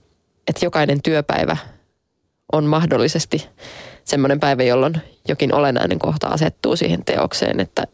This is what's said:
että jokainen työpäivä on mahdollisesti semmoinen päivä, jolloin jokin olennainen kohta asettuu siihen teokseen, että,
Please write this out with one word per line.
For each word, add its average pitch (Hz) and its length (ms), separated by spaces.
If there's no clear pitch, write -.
että 170 180
jokainen 151 360
työpäivä 151 540
on 151 120
mahdollisesti 151 840
semmoinen 139 340
päivä, 139 220
jolloin 131 380
jokin 143 260
olennainen 139 440
kohta - 280
asettuu - 500
siihen - 280
teokseen, - 560
että, - 220